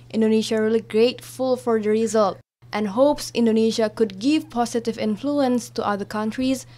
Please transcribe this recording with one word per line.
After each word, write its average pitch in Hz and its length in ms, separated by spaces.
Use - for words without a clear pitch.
Indonesia 220 480
really 220 320
grateful 247 720
for 233 160
the 214 160
result 214 480
and 208 240
hopes 285 400
Indonesia 220 560
could 214 320
give 302 240
positive 233 480
influence 247 720
to - 160
other 202 240
countries 254 560